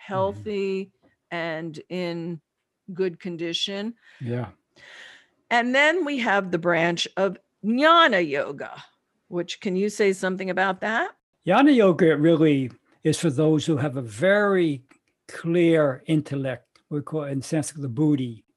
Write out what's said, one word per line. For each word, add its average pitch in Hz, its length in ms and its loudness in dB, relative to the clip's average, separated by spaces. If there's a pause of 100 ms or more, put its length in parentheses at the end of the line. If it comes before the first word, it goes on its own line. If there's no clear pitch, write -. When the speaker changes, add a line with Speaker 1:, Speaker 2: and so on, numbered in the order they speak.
Speaker 1:
Mm-hmm. 202 40 -10
Speaker 2:
healthy 196 800 -4 (400)
and 165 480 -8 (100)
in 170 520 -8 (520)
good 180 260 -4
condition. 190 720 -6 (260)
Speaker 1:
Yeah. 120 280 -6 (1040)
Speaker 2:
And 240 220 0
then 311 320 4
we 285 140 -4
have 196 320 0
the 180 80 0
branch 170 480 0 (100)
of 196 200 -2 (280)
Jnana 262 600 4
Yoga, 139 560 -6 (460)
which, 175 320 -8
can 185 140 -4
you 202 140 0
say 202 240 2
something 190 380 -6
about 190 300 -2
that? 254 300 -4 (360)
Speaker 1:
Jnana 262 280 6
Yoga 180 420 6
really 147 540 4 (320)
is 156 160 2
for 170 120 0
those 156 340 2
who 160 120 0
have 135 200 -2
a 139 60 -6
very 175 800 0 (440)
clear 165 800 2
intellect, 139 720 -4 (120)
we 147 100 -4
call 156 220 -6
it 139 80 -8
in 135 100 -4
Sanskrit 151 400 -4
the 139 80 -6
buddhi, 127 540 0 (140)